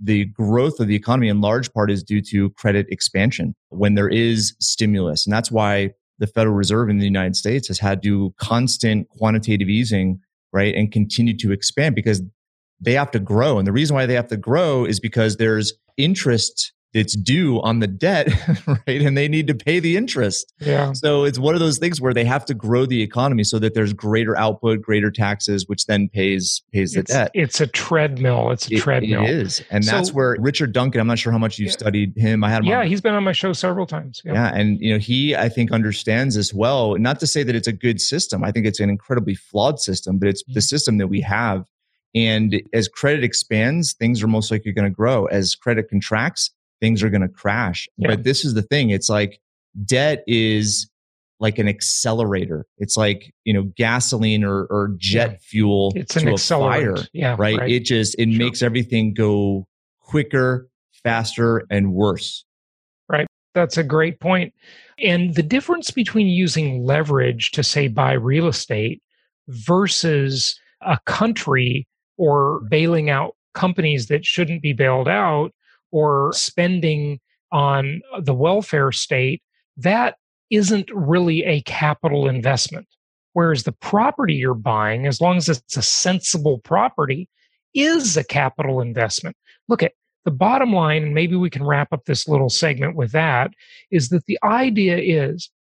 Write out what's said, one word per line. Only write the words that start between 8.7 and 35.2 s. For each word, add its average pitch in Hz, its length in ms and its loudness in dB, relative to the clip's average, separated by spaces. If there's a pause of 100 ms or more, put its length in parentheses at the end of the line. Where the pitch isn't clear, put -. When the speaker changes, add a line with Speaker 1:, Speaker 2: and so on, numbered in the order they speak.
Speaker 1:
quantitative 107 600 0
easing, 101 520 0 (320)
right, 98 220 2
and 104 180 0
continue 110 440 0
to 107 160 -2
expand, 143 420 0
because 104 280 0 (580)
they 117 140 0
have 139 180 0
to 117 80 0
grow. 110 380 2
And 95 80 2
the 98 60 0
reason 147 220 2
why 131 120 2
they 123 80 0
have 120 140 0
to 110 80 -4
grow 131 480 0
is 98 160 0
because 110 360 0
there's 110 360 2 (240)
interest 139 760 0 (200)
that's 107 240 0
due 127 460 0
on 113 180 0
the 107 80 0
debt, 156 400 0 (280)
<laughs> - 120 -10
right? 139 340 0
And 139 160 2
they 143 80 2
need 151 220 0
to 151 80 2
pay 160 240 0
the 170 160 0
interest. 131 640 -2
Speaker 2:
Yeah. 143 320 0
Speaker 1:
So 143 320 2
it's 131 160 0
one 147 140 2
of 175 60 2
those 156 180 2
things 170 220 -2
where 127 140 0
they 117 100 2
have 127 200 0
to 139 100 -4
grow 120 320 0
the 123 160 0
economy 120 400 0
so 107 160 0
that 107 160 0
there's 107 180 2
greater 107 460 0
output, 110 420 0
greater 107 300 2
taxes, 101 560 -2
which 101 200 -6
then 101 220 2
pays, 95 540 0 (100)
pays 95 200 0
the - 80 0
Speaker 2:
It's, - 100 -4
Speaker 1:
debt. 127 240 0
Speaker 2:
it's 156 260 0
a 151 60 2
treadmill. 127 840 0
It's - 180 -6
a 110 40 0
Speaker 1:
It, 110 40 2
Speaker 2:
treadmill. 113 460 0
Speaker 1:
it 113 60 2
is. 135 420 -2
And 104 100 2
that's 180 280 0
Speaker 2:
So - 40 -8
Speaker 1:
where 131 240 2
Richard 135 340 0
Duncan, 123 280 0
I'm 113 80 2
not 117 100 0
sure 113 140 -2
how 113 60 2
much 113 200 -2
you've 101 120 -2
Speaker 2:
Yeah. - 20 -2
Speaker 1:
studied 104 440 0
him. 110 280 2
I 104 60 2
had 113 80 2
him 107 80 0
on 180 40 2
Speaker 2:
Yeah, 240 140 2
Speaker 1:
the 170 60 0
Speaker 2:
he's 196 100 -2
been 208 140 0
on 202 100 0
my 190 80 0
show 185 220 -2
several 185 320 -2
times. 156 380 -12
Yeah. 165 100 -4
Speaker 1:
Yeah. 113 200 0
And, 104 260 2
you 110 120 0
know, 107 80 2
he, 131 340 0